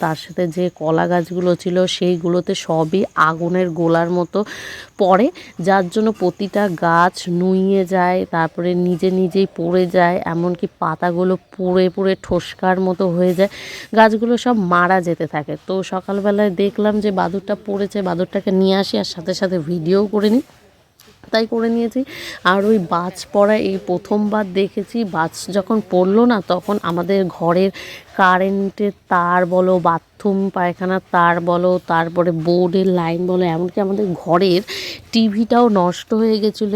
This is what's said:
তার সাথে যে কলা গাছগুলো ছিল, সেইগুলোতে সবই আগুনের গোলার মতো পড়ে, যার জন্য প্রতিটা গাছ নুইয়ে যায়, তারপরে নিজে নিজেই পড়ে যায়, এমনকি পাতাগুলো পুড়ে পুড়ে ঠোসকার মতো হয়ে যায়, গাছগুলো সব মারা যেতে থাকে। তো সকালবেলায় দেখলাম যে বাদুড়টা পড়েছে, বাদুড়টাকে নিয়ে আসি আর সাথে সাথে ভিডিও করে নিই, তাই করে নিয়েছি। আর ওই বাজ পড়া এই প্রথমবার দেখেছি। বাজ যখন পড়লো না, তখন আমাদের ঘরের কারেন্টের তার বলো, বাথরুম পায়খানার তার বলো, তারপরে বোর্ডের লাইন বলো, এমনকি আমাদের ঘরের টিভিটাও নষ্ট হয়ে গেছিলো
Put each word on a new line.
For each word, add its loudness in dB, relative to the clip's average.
তার -2
সাথে -4
যে 0
কলা 0
গাছগুলো 0
ছিল, -2
সেইগুলোতে 0
সবই 0
আগুনের 0
গোলার 2
মতো -2
পড়ে, 4
যার 2
জন্য 2
প্রতিটা -2
গাছ 2
নুইয়ে 2
যায়, 2
তারপরে -2
নিজে 0
নিজেই 0
পড়ে 2
যায়, 4
এমনকি -2
পাতাগুলো 0
পুড়ে 2
পুড়ে 0
ঠোসকার -2
মতো 0
হয়ে 2
যায়, 2
গাছগুলো 4
সব 2
মারা 4
যেতে -2
থাকে। -6
তো -4
সকালবেলায় 0
দেখলাম 0
যে 0
বাদুড়টা -4
পড়েছে, -4
বাদুড়টাকে -2
নিয়ে 4
আসি -4
আর -6
সাথে -8
সাথে -2
ভিডিও 0
করে 2
নিই, 0
তাই 2
করে 0
নিয়েছি। -2
আর 4
ওই 4
বাজ -4
পড়া 4
এই -4
প্রথমবার -2
দেখেছি। -4
বাজ -2
যখন 0
পড়লো 4
না, 2
তখন -2
আমাদের -2
ঘরের 2
কারেন্টের 2
তার 2
বলো, 4
বাথরুম -2
পায়খানার -2
তার 4
বলো, 2
তারপরে 2
বোর্ডের 2
লাইন -2
বলো, 2
এমনকি -4
আমাদের -2
ঘরের 2
টিভিটাও 2
নষ্ট -2
হয়ে 2
গেছিলো -2